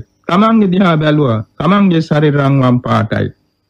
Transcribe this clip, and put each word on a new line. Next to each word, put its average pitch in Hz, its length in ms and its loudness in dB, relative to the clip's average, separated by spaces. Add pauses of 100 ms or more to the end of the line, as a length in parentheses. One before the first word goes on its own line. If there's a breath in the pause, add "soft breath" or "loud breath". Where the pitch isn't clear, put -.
(240)
තමන්ගේ 208 480 0
දිහා 180 260 0
බැලුවා. 147 560 0
තමන්ගේ 180 480 0
ශරීර 151 340 0
රන්වන් 135 460 2
පාටයි. 107 520 -4 (360)